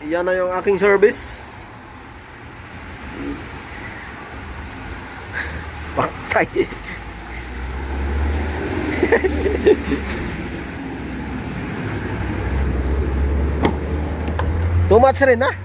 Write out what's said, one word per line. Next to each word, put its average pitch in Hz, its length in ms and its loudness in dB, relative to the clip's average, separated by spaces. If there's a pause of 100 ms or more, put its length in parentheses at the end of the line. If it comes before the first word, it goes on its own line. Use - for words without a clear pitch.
Yan 170 160 2
na 185 160 2
yung 180 160 2
aking 190 240 4
service. 202 640 6 (4000)
Patay. - 480 0
<laughs> - 160 0 (4000)
Too 226 160 10
much 269 240 6
rin, 247 160 6
ha? 453 80 2 (120)